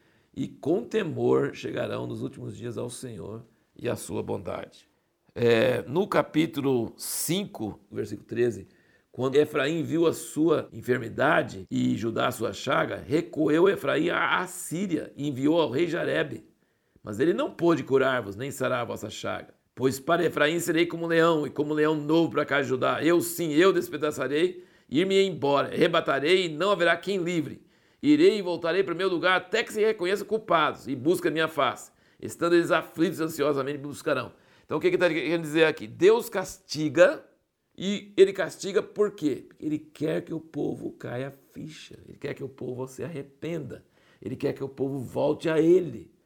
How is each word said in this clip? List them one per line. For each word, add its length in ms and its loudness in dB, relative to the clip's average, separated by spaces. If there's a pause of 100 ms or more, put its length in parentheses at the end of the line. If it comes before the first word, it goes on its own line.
(360)
e 120 -6
com 360 -2
temor 680 0
chegarão 540 -6
nos 160 -8
últimos 340 -10
dias 200 -10
ao 120 -6
Senhor 560 -14 (300)
e 120 -8
à 80 -2
sua 280 -8
bondade." 640 -10 (440)
É, 500 2
no 240 -2
capítulo 880 0
cinco, 840 -6 (100)
versículo 380 -10
treze, 400 -2 (420)
quando 260 -2
Efraim 460 2
viu 240 2
a 60 4
sua 640 0
enfermidade 960 0
e 240 0
Judá 320 -2
a 40 -2
sua 200 -4
chaga, 460 -2 (100)
recorreu 640 2
Efraim 400 0
à 300 0
Assíria 760 -6
e 140 -6
enviou 320 2
ao 80 0
rei 180 -2
Jarebe. 580 -4 (560)
Mas 180 -8
ele 140 4
não 160 -2
pôde 320 2
curar-vos, 540 0
nem 160 -8
sarar 300 -2
a 40 -4
vossa 240 -8
chaga. 440 -10 (200)
Pois 280 0
para 240 2
Efraim 340 2
serei 260 2
como 220 -6
leão, 400 4
e 20 -6
como 240 -2
leão 220 4
novo 340 2
para 120 0
a 40 0
casa 180 0
de 60 -4
Judá. 320 0
Eu 200 4
sim, 320 -4
eu 180 6
despedaçarei, 920 0 (240)
ir-me 360 2
embora, 440 2
arrebatarei, 760 2
e 40 -2
não 220 0
haverá 260 4
quem 200 -4
livre. 480 -4 (380)
Irei 340 6
e 40 -4
voltarei 420 0
para 100 -4
o 40 -8
meu 100 0
lugar, 300 2
até 260 -2
que 80 -12
se 120 0
reconheça 420 0
culpados, 640 0
e 80 -4
busque 340 2
a 20 -2
minha 160 0
face. 420 -2 (300)
Estando 340 -2
eles 160 4
aflitos, 520 0
ansiosamente 560 -2
me 100 -12
buscarão. 460 -4 (300)
Então 140 -4
o 40 -6
que 100 4
que 60 2
tá 120 4
querendo 320 -2
dizer 240 4
aqui? 220 0
Deus 420 4
castiga, 960 2 (500)
e 400 -6
ele 160 8
castiga 520 -4
por 280 -2
quê? 360 -4
Porque 180 -14
ele 140 -4
quer 440 -6
que 100 -12
o 60 -6
povo 520 -6
caia 380 -10
a 20 -18 (200)
ficha, 460 -18 (100)
ele 100 -20
quer 180 -10
que 80 -14
o 60 -10
povo 380 -10
se 160 -12
arrependa, 800 -10 (380)
ele 140 -8
quer 180 -2
que 100 -10
o 60 -6
povo 300 -4
volte 500 -2
a 100 2
ele. 520 2 (140)